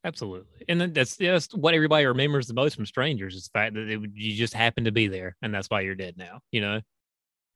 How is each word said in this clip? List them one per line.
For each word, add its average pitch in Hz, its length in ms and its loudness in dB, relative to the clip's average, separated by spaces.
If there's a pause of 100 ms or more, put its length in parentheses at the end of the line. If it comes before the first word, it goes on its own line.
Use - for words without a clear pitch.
Absolutely. 95 640 -10
And 170 120 2
then 175 120 0
that's, 135 240 0
that's 180 380 2
what 165 200 4
everybody 156 300 6
remembers 135 420 2
the 117 80 -8
most 139 220 2
from 107 100 -6
Strangers 113 480 -2
is 92 140 -14
the - 100 -2
fact 107 160 0
that 110 140 -4
it, 110 120 -4 (140)
you 104 220 -4
just 113 180 0
happened 117 320 2
to 107 60 2
be 110 160 2
there 92 340 -6
and 107 100 -4
that's 98 160 -4
why 104 120 0
you're 95 160 -4
dead 90 200 -10
now, 92 240 -16 (120)
you 113 80 0
know? 104 200 -2 (760)